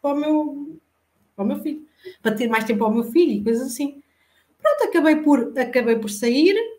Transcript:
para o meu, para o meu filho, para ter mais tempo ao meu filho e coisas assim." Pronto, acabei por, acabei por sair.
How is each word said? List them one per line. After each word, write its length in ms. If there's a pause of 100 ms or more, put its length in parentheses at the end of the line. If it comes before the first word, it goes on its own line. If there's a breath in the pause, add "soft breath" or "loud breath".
para 120
o 60
meu, 600 (560)
para 100
o 20
meu 140
filho, 220 (380 loud breath)
para 140
ter 120
mais 160
tempo 200
ao 100
meu 120
filho 260
e 120
coisas 240
assim." 340 (600 soft breath)
Pronto, 220
acabei 340
por, 400
acabei 400
por 120
sair. 460 (240)